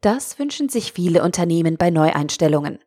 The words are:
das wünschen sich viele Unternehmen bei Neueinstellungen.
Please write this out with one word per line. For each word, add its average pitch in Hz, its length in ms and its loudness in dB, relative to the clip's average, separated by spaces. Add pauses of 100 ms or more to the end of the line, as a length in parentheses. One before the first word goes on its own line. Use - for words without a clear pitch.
das 226 380 -2
wünschen 285 300 -4
sich - 240 -4
viele 175 300 2
Unternehmen 170 540 0
bei 175 140 2
Neueinstellungen. 151 960 0